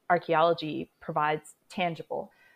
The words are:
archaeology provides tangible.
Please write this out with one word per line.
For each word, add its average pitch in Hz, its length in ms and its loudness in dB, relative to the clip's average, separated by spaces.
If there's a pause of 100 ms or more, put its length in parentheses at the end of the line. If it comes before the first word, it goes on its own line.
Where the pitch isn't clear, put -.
(100)
archaeology 160 800 2 (100)
provides 156 540 -2 (140)
tangible. 170 640 -6 (260)